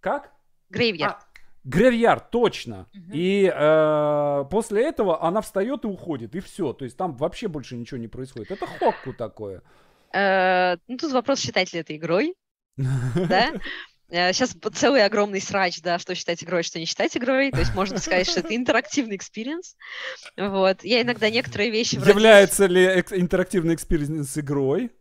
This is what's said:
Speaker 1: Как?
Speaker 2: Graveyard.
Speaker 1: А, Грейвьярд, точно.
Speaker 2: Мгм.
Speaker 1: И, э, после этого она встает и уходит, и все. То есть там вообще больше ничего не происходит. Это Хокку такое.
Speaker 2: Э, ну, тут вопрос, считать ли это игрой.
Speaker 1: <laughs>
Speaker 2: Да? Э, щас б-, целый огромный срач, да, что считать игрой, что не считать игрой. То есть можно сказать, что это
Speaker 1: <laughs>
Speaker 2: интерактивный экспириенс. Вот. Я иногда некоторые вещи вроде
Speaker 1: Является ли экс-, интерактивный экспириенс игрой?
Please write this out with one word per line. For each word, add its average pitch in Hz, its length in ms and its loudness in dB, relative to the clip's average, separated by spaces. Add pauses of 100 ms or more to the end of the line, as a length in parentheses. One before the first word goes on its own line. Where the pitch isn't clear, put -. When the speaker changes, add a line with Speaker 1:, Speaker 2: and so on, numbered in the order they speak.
Speaker 1:
Как? - 320 -6 (400)
Speaker 2:
Graveyard. 208 340 -2
Speaker 1:
А, 98 120 -4 (460)
Грейвьярд, 220 680 2
точно. 117 640 -2
Speaker 2:
Мгм. 170 180 -20
Speaker 1:
И, 185 420 2
э, 147 960 2
после 214 380 0
этого 196 340 0
она 170 200 0
встает 220 420 -4
и 233 40 -4
уходит, 143 460 -10
и 185 60 -6
все. 165 320 -6
То 139 140 -10
есть 117 100 -14
там 165 200 -6
вообще 170 320 -6
больше 143 280 -10
ничего 120 220 -10
не 117 100 -10
происходит. 123 440 -14
Это 202 140 -8
Хокку 208 460 -4
такое. 101 500 -10 (520)
Speaker 2:
Э, 185 600 2 (100)
ну, 254 100 -10
тут 294 160 -6
вопрос, 262 280 0
считать 190 340 -4
ли 170 60 -4
это 156 160 -10
игрой. 175 380 -2 (420)
Speaker 1:
<laughs> 131 520 -2
Speaker 2:
Да? 214 240 2 (580)
Э, 180 220 0
щас 254 240 -2
б-, - 140 -8
целый 240 340 4
огромный 208 380 0
срач, 190 400 -2
да, 175 160 -2
что - 160 -8
считать - 300 -6
игрой, 170 180 -2
что - 160 -8
не 165 80 -8
считать - 300 -2
игрой. 262 360 0
То - 80 -2
есть - 140 0
можно 196 240 -2
сказать, 185 300 0
что - 120 -2
это 220 160 -4
Speaker 1:
<laughs> - 0 -
Speaker 2:
интерактивный 233 600 -2
экспириенс. 269 600 -10 (640)
Вот. 190 460 0
Я 226 180 2
иногда 233 280 0
некоторые 226 400 -2
вещи 220 260 -2
вроде - 160 4
Speaker 1:
Является 202 540 8
ли 185 180 6
экс-, 185 280 2
интерактивный 180 640 0
экспириенс 147 640 -4
игрой? 143 520 -2 (100)